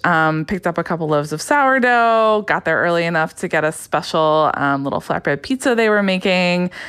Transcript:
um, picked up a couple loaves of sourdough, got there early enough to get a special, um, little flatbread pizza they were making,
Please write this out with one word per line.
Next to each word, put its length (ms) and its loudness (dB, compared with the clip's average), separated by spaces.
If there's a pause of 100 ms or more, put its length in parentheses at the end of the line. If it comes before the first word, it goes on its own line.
um, 400 0
picked 200 -6
up 140 -2
a 60 -2
couple 240 -4
loaves 240 0
of 100 -8
sourdough, 1040 2
got 200 -2
there 120 0
early 260 0
enough 320 -2
to 120 -6
get 160 0
a 80 0
special, 840 0
um, 300 0
little 160 -2
flatbread 420 -4
pizza 320 -2
they 140 2
were 160 2
making, 680 0 (180)